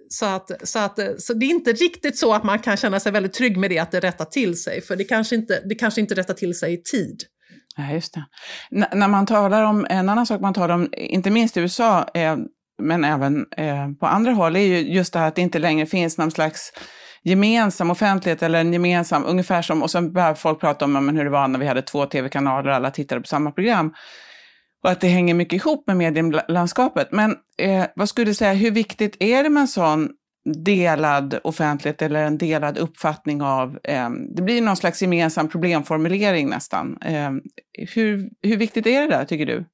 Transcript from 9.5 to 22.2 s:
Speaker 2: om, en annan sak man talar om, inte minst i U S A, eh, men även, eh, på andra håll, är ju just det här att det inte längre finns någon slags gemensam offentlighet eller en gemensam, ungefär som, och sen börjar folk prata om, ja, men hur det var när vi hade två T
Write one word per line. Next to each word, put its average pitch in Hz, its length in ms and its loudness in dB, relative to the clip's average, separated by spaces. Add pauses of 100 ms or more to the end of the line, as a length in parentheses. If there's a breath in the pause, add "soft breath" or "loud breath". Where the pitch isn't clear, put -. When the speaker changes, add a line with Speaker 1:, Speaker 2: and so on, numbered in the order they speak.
Speaker 2:
om, 214 260 2
en 185 200 0
annan 226 160 2
sak 208 160 -2
man 196 120 2
talar 175 220 2
om, 175 180 2
inte - 360 -2
minst 226 280 2
i - 20 2
U 170 60 2
S 180 140 -4
A, 214 340 4
eh, 160 240 0 (440)
men 160 220 0
även, 143 420 0 (120)
eh, 143 300 -4 (120)
på - 60 -2
andra 208 260 2
håll, 175 240 2
är 190 40 2
ju 185 200 4
just 175 340 0
det 175 60 0
här 160 80 4
att 160 80 -2
det 180 60 0
inte 170 180 0
längre 156 260 2
finns 165 320 -2
någon 160 140 0
slags 160 420 -4 (500 loud breath)
gemensam 196 680 2
offentlighet 185 520 0
eller 165 160 2
en 170 140 2
gemensam, 175 520 2
ungefär 180 360 0
som, 160 220 0
och 165 80 -2
sen 175 220 -2
börjar 175 200 2
folk 156 260 -2
prata 147 260 0
om, 143 100 2
ja, 139 60 0
men 143 160 0
hur 151 60 2
det 143 60 -2
var 139 180 2
när 127 120 -2
vi 143 80 -2
hade 131 140 0
två 143 240 -2
T 139 160 -2